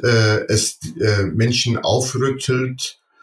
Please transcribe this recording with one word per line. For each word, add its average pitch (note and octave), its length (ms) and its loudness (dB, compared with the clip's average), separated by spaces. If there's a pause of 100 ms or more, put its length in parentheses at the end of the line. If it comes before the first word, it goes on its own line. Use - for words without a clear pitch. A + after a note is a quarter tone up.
äh, A2 440 2
es, - 320 0 (200)
äh, G#2 220 2
Menschen A#2 560 0
aufrüttelt, B2+ 1200 -2 (240)